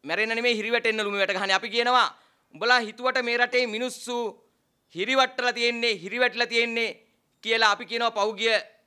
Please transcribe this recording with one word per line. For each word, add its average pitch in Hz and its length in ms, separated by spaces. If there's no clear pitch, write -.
මැරෙන්න 208 320
නෙමෙයි 233 220
හිරි 220 140
වැටෙන්නලු 220 380
මේ 202 120
වැට 190 140
ගහන්නේ. 196 220
අපි 220 120
කියනවා 233 380
උඹලා 233 260
හිතුවට 247 420
මේ 233 140
රටේ 247 300
මිනිස්සු 240 500
හිරි 214 220
වට්ටලා 254 360
තියෙන්නේ, 233 500
හිරි 196 180
වැටලා 240 260
තියෙන්නේ 233 440
කියලා 226 260
අපි 220 160
කියනවා 233 240
පහුගිය 214 460